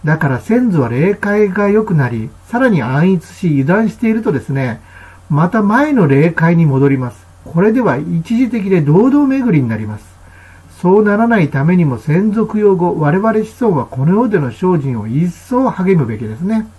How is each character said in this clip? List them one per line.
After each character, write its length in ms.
だ 140
か 100
ら 120
先 320
祖 100
は 60
霊 260
界 340
が 220
良 120
く 120
な 140
り、 200
さ 100
ら 100
に 140
安 300
逸 200
し、 160
油 160
断 240
し 80
て 140
い 20
る 100
と 80
で 100
す 100
ね、 300
ま 180
た 140
前 320
の 120
霊 260
界 240
に 100
戻 240
り 80
ま 140
す。 140
こ 180
れ 100
で 80
は 160
一 400
時 140
的 180
で 140
堂 280
々 160
巡 300
り 60
に 60
な 80
り 100
ま 120
す。 60
そ 160
う 60
な 120
ら 100
な 140
い 80
た 160
め 120
に 80
も 140
先 360
祖 120
供 120
養 180
後、 240
我 160
々 160
子 300
孫 140
は 100
こ 180
の 120
世 120
で 100
の 120
精 320
進 180
を 60
一 240
層 400
励 280
む 80
べ 120
き 60
で 120
す 60
ね。 260